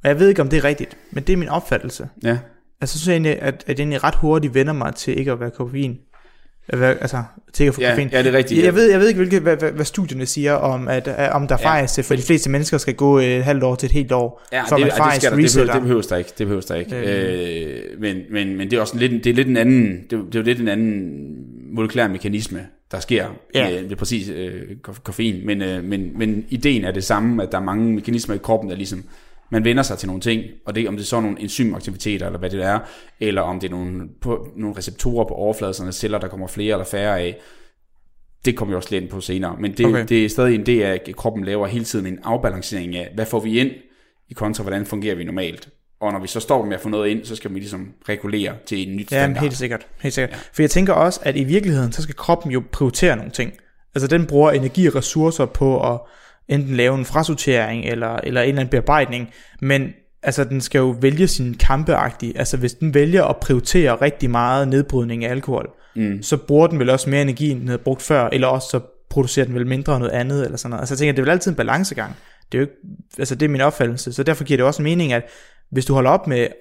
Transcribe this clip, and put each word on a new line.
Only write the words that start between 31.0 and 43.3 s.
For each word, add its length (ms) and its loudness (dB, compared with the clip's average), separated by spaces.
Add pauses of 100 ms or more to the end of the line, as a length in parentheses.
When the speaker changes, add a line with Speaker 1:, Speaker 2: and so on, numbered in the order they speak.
Speaker 2:
er 20 -8
så 160 0
nogle 200 -4
enzymaktiviteter, 840 -4
eller 140 -8
hvad 100 -6
det 140 -4
er, 160 0 (400)
eller 220 0
om 180 -4
det 80 -6
er 40 -6
nogle, 300 -6 (200)
på, 260 -4 (100)
nogle 200 -8
receptorer 500 -2
på 60 -8
overfladen, 400 -2
sådan 200 -8
celler, 260 -4
der 80 -6
kommer 200 -10
flere 240 -4
eller 140 -2
færre 340 -2
af, 180 -4 (1080)
det 100 2
kommer 180 -4
vi 20 -2
også 160 -6
lidt 120 -2
ind 80 -12
på 100 -10
senere. 380 -4
Men 120 -4
det, 140 2
Speaker 1:
Okay. 240 4
Speaker 2:
det 160 4
er 40 -2
stadig 260 2
en 100 -2
del 160 4
af, 100 2 (160)
at 80 -12
kroppen 300 -4
laver 220 -2
hele 180 -6
tiden 200 -4
en 180 -8
afbalancering 720 -4
af, 200 -10
hvad 100 -4
får 140 -2